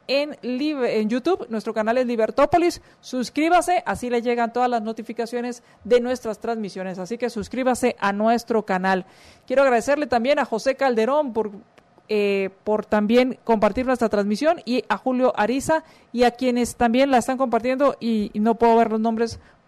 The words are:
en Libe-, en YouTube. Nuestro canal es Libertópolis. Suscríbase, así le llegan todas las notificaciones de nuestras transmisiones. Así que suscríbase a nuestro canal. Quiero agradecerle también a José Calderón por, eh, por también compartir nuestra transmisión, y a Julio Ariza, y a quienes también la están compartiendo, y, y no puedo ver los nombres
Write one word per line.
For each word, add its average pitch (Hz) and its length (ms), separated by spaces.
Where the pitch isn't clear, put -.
en 285 360
Libe-, 254 560
en 214 100
YouTube. 330 400
Nuestro 220 240
canal 226 240
es 254 80
Libertópolis. 285 760
Suscríbase, 330 880
así 240 240
le 240 100
llegan 233 320
todas 247 160
las 233 140
notificaciones 233 800
de 240 160
nuestras 240 380
transmisiones. 190 600
Así 185 180
que 233 140
suscríbase 240 680
a 202 140
nuestro 226 520
canal. 185 420
Quiero 269 160
agradecerle 254 420
también 247 320
a 262 80
José 240 300
Calderón 262 580
por, 214 180
eh, 202 440
por 208 220
también 233 580
compartir 214 440
nuestra 240 220
transmisión, 214 540
y 247 260
a - 80
Julio 254 380
Ariza, 269 480
y 240 120
a 240 80
quienes 240 440
también 247 340
la 262 80
están 254 200
compartiendo, 254 640
y, 220 340
y 208 60
no 220 160
puedo 233 200
ver 226 160
los 220 80
nombres 226 400